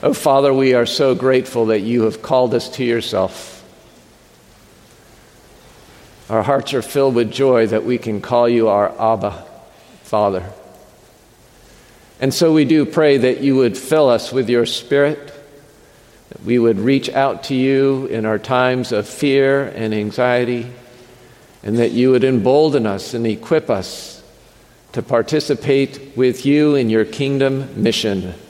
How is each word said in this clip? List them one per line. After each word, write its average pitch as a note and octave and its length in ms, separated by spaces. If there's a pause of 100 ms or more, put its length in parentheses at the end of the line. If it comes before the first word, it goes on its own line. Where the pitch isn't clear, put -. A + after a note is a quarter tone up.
Oh, - 100
Father, C#3 380
we C3+ 220
are A#2+ 140
so C3+ 260
grateful B2 540
that A2 140
you A#2 220
have A2 200
called B2+ 320
us A#2 140
to - 140
yourself. G#2+ 800 (2750)
Our A2 140
hearts C3+ 320
are B2+ 80
filled C3+ 320
with A#2 180
joy B2+ 360
that G#2+ 180
we A#2+ 140
can A2 200
call A#2+ 300
you A2+ 200
our G2+ 200 (100)
Abba, A2 460 (560)
Father. G2+ 500 (1700)
And C3+ 140
so E3 180
we D#3 140
do D#3 180
pray C#3+ 340
that B2+ 240
you C3+ 160
would A#2+ 200
fill D3+ 320
us A#2 220
with B2 180
your A#2+ 160
Spirit, - 680 (960)
that - 140
we A#2+ 140
would A#2 220
reach C3 300
out C3 360
to C#3 100
you C3+ 520
in A2 180
our G#2+ 140
times B2+ 520
of G#2 160
fear C#3 580
and A2 280
anxiety, A#2+ 720 (960)
and G#2+ 160
that A#2 140
you B2 180
would B2+ 140
embolden C3 640
us G2 260
and A#2 140
equip D3+ 420
us - 540 (680)
to A#2+ 100
participate C#3 1120
with B2+ 260
you D3 300
in B2+ 160
your A2 160
kingdom C3+ 760
mission. G2 500 (160)